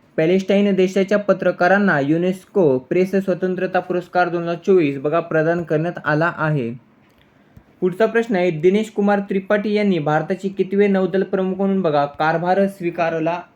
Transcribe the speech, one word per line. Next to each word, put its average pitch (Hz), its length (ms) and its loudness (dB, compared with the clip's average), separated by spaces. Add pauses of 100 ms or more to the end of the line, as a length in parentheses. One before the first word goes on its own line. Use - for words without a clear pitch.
(160)
पॅलेस्टाईन 190 580 2
देशाच्या 190 440 2
पत्रकारांना 185 840 2
युनेस्को 165 800 0
प्रेस 180 320 0
स्वतंत्रता 185 720 -2
पुरस्कार 180 480 -2
दोन 170 140 -4
हजार 170 120 -4
चोवीस 165 440 2
बघा 147 220 0
प्रदान 165 420 0
करण्यात 160 300 -2 (120)
आला 151 320 0
आहे. 147 340 -2 (1120)
पुढचा 185 260 2
प्रश्न 233 300 -2
आहे, 180 140 2
दिनेश 185 400 0
कुमार 202 300 0
त्रिपाठी 202 540 -2
यांनी 202 240 2
भारताचे 156 500 -2
कितवे 196 380 0
नौदल 190 360 0
प्रमुख 185 340 -2
म्हणून 196 260 0
बघा 147 240 2
कारभार 170 600 0
स्वीकारला 170 720 -4 (160)